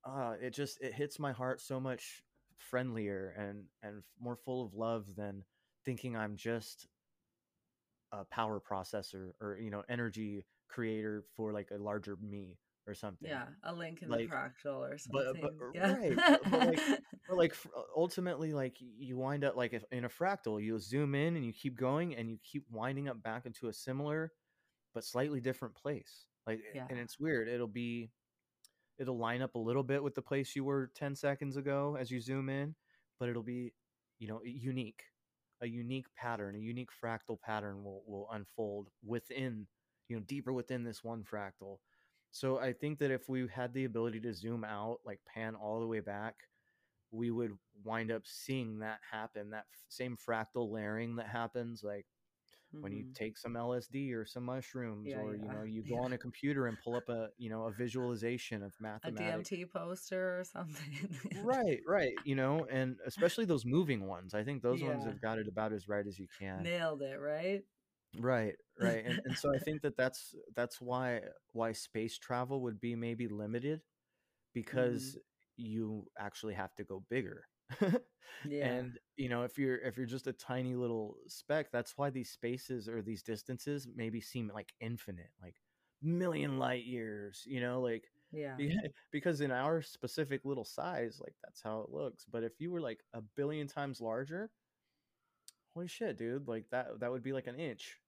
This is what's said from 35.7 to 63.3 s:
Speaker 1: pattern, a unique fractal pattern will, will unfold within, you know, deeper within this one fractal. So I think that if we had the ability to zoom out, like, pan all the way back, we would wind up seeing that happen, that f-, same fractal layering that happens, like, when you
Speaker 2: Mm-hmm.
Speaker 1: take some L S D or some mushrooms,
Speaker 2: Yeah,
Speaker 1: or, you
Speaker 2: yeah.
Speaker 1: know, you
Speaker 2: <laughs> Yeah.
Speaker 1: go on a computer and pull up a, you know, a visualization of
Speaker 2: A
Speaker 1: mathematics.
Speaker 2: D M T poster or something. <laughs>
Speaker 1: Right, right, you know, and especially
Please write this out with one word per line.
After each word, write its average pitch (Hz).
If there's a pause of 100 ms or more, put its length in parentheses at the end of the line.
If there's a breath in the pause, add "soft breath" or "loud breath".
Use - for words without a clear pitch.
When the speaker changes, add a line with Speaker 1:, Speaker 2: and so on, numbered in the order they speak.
Speaker 1:
pattern, 104
a 104
unique 120 (120)
fractal 113
pattern 104
will, 98
will 104
unfold 104 (140)
within, 117 (420)
you 120
know, 107
deeper 131
within 123
this 117
one 117
fractal. 98 (540 soft breath)
So 131
I 127
think 147
that 143
if 127
we 127
had 123
the 131
ability 113
to 117
zoom 113
out, 107
like, 101
pan 110
all 107
the 113
way 113
back, 104 (760)
we 117
would 113 (300)
wind 110
up 113
seeing 117
that 110 (120)
happen, 107
that 107
f-, -
same 123
fractal 113
layering 110
that 113
happens, 117
like, 104 (760 soft breath)
when 98
you -
Speaker 2:
Mm-hmm. 131
Speaker 1:
take 110
some 117
L 120
S 123
D 139
or 113
some 123
mushrooms, 120
Speaker 2:
Yeah, 135
Speaker 1:
or, 107
you 107
Speaker 2:
yeah. -
Speaker 1:
know, 107
you 110
Speaker 2:
<laughs> -
Yeah. -
Speaker 1:
go 120
on 127
a 123
computer 131
and 110
pull 120
up 123
a, 113
you 120
know, 110
a 113
visualization 120
of 101 (300)
Speaker 2:
A 123
Speaker 1:
mathematics. 110
Speaker 2:
D -
M -
T 180
poster 180
or 185
something. 151 (140)
<laughs> 196
Speaker 1:
Right, 208
right, 156
you 139
know, 139
and 131
especially 208